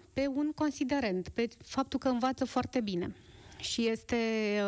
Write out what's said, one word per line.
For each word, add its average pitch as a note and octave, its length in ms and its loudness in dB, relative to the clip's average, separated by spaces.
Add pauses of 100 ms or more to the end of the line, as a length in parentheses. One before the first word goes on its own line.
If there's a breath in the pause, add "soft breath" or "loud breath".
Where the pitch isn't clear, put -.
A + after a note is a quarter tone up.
(120)
pe C4+ 220 2
un D4 200 0
considerent, C4 760 0
pe A#3 200 0 (160)
faptul C4+ 340 -2
că C4+ 100 0
învață B3+ 360 2
foarte B3 360 0
bine F#3+ 340 -2 (440 loud breath)
și - 300 0
este, A3+ 280 0 (520)